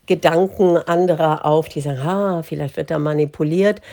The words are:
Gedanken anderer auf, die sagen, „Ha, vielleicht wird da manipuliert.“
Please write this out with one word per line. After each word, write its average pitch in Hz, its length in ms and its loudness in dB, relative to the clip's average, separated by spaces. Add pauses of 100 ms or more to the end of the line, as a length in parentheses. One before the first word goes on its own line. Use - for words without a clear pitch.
Gedanken 175 720 2
anderer 165 680 0
auf, 156 220 2
die 147 120 -8
sagen, 139 220 -4
„Ha, 185 400 -2
vielleicht 147 340 -8
wird 160 140 -6
da 156 80 -2
manipuliert.“ 151 800 0 (120)